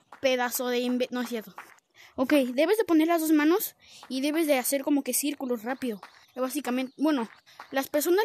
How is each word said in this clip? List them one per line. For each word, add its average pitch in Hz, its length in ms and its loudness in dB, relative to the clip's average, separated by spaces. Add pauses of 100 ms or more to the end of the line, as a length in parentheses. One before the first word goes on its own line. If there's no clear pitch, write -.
(220)
pedazo 247 460 -2
de 247 120 0
inve-, 247 300 -2
no 247 100 -4
es 240 80 -6
cierto. 220 260 -10 (600)
Ok, 254 180 -4
debes 269 460 2
de 440 60 2
poner 320 240 4
las 339 120 2
dos 320 120 0
manos 311 440 2 (320)
y 262 140 -6
debes 302 240 0
de 294 100 4
hacer 269 260 0
como 285 200 2
que 262 100 -4
círculos 247 520 -4
rápido. 240 360 -6 (340)
Básicamente, 254 600 -4
bueno, 269 320 0 (420)
las 269 180 -4
personas 339 360 2